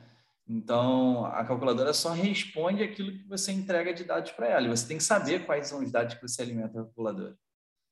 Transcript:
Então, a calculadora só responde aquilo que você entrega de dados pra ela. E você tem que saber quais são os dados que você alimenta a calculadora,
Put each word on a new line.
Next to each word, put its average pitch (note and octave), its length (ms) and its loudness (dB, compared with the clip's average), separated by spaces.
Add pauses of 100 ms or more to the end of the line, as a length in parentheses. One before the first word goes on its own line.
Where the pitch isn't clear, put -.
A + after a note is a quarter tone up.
(480)
Então, A#2+ 760 2
a - 180 -2
calculadora B2+ 500 2
só E3 180 0
responde F#3+ 720 0
aquilo G3 340 -4
que - 100 -16
você F#3+ 240 -4
entrega F#3 420 0
de F3 100 -8
dados E3 300 -2
pra A#3 160 -2
ela. C#3+ 180 4
E - 20 2
você A#2 180 0
tem D#3 100 -6
que D#3 60 0
saber G3 440 2
quais D3 200 0
são C#3+ 140 -6
os A#2+ 100 -4
dados A#2 220 2
que - 80 -14
você B2 220 -6
alimenta A2+ 360 -4
a A2+ 40 -6
calculadora, G2 520 -6 (560)